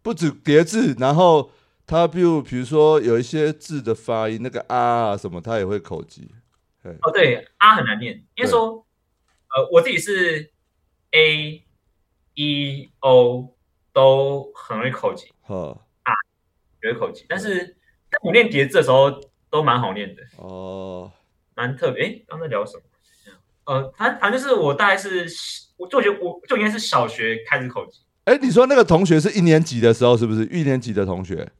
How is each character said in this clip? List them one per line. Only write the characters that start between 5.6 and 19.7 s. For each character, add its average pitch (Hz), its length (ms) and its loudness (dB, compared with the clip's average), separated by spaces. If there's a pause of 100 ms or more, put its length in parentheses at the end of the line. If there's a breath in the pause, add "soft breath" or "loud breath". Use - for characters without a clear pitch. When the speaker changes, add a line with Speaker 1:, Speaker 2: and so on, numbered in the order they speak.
Speaker 1:
会 101 140 -4
口 82 240 -12
疾。 - 280 -20 (520)
嘿。 90 80 -16 (100)
Speaker 2:
哦， 156 100 0
对， 151 340 2 (120)
啊 214 180 6
很 147 100 -4
难 107 140 -6
念， 113 240 -12 (120)
因 240 80 -4
为 254 60 -2
说， 226 200 0
Speaker 1:
对。 226 140 -14 (680)
Speaker 2:
呃， 131 220 -2
我 165 100 8
自 170 80 -2
己 175 80 -2
是 170 540 -2 (600)
A、 156 540 0 (720)
E、 143 640 -6
O 127 560 2 (360)
都 135 640 2
很 - 240 -12
容 120 100 -4
易 131 40 -4
口 104 220 -4
疾。 - 120 -18 (160)
Speaker 1:
呵。 87 400 -12 (220)
Speaker 2:
啊， 120 100 -2 (680)
也 113 100 -4
会 117 60 -10
口 104 120 -6
疾， - 160 -20
但 175 100 -6
是， 196 180 -6
Speaker 1:
对。 180 200 -10 (360)
Speaker 2:
但 294 120 -4
我 175 80 -4
念 - 180 4
叠 139 180 0
字 - 100 0
的 117 60 4
时 131 80 0
候 135 200 4 (380)
都 156 140 -2
蛮 123 180 0